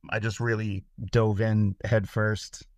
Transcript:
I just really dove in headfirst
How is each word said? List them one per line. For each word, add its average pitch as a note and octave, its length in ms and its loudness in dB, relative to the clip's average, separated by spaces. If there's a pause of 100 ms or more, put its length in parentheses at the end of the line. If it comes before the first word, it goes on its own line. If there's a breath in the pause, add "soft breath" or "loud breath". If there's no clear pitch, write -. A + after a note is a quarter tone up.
(100)
I A2 100 -2
just G#2+ 180 -4
really A2 460 -2 (260)
dove A2 300 4
in G#2+ 340 4 (100)
headfirst G#2+ 800 -2 (140)